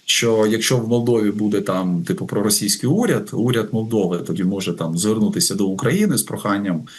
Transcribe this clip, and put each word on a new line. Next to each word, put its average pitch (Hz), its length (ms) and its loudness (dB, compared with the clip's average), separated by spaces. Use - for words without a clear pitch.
Що 110 420 2
якщо 110 300 2
в 113 100 -2
Молдові 117 440 2
буде 101 300 0
там, 92 420 0
типу, 92 220 -4
проросійський 104 640 0
уряд, 170 440 2
уряд 113 380 0
Молдови 110 460 0
тоді 87 260 -4
може 92 300 -2
там 82 240 -4
звернутися 104 580 0
до 98 120 0
України 135 500 0
з 107 60 -2
проханням, 101 640 -4